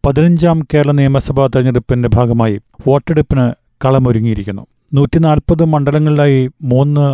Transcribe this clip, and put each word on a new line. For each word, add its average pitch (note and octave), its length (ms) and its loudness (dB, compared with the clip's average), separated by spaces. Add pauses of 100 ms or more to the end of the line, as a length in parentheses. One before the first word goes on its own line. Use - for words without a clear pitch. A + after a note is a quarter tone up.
പതിനഞ്ചാം D#3+ 580 2
കേരള D3 300 0
നിയമസഭാ C#3 540 0
തെരഞ്ഞെടുപ്പിന്റെ B2 600 -2
ഭാഗമായി A#2 480 0 (220)
വോട്ടെടുപ്പിന് C#3+ 680 0 (340)
കളമൊരുങ്ങിയിരിക്കുന്നു. A2+ 840 -2 (280)
നൂറ്റിനാൽപത് D3+ 720 0
മണ്ഡലങ്ങളിലായി D3 760 0 (220)
മൂന്ന് C#3+ 520 0